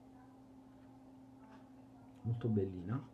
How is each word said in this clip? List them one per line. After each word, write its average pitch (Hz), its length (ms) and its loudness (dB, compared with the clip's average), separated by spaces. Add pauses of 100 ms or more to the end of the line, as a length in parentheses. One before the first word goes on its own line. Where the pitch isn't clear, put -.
(2250)
Molto 117 260 4
bellina. 95 520 6 (120)